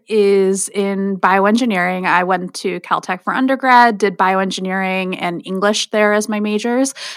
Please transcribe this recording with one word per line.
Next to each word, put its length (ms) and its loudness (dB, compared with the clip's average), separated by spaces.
is 640 2
in 480 -4
bioengineering. 880 2
I 180 2
went 300 -2
to 260 -6
Caltech 420 -6
for 120 -4
undergrad, 640 4
did 180 0
bioengineering 1040 -2
and 240 -6
English 460 -2
there 240 2
as 160 -2
my 100 -4
majors, 540 -2